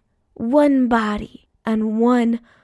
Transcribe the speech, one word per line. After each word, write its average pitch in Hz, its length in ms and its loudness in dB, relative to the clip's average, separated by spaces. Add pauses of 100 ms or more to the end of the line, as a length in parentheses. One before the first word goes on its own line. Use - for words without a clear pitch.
(340)
one 269 540 2
body, 214 600 -4 (180)
and 220 320 -2
one 233 420 2 (240)